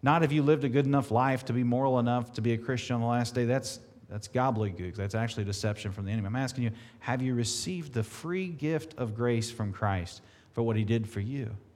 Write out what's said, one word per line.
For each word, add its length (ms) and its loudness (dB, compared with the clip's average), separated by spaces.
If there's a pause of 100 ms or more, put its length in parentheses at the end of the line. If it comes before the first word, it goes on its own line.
Not 200 6
have 100 4
you 120 4
lived 200 6
a 60 2
good 160 4
enough 260 2
life 340 2
to 80 -2
be 100 2
moral 360 4
enough 340 0
to 80 -4
be 120 2
a 40 0
Christian 380 -2
on 60 0
the 60 0
last 280 0
day. 100 2
That's, 340 -2 (300)
that's 180 -10
gobbledygook. 680 -2
That's 200 -4
actually 280 -2
deception 480 -4
from 140 -6
the 60 -4
enemy. 160 -2
I'm 80 -4
asking 280 -2
you, 80 0 (280)
have 220 -2
you 140 0
received 580 -4
the 100 0
free 440 -6
gift 500 -2
of 180 -2
grace 360 2
from 220 -4
Christ 480 -2 (320)
for 80 -2
what 140 2
he 80 2
did 240 2
for 120 -6
you? 360 -4 (200)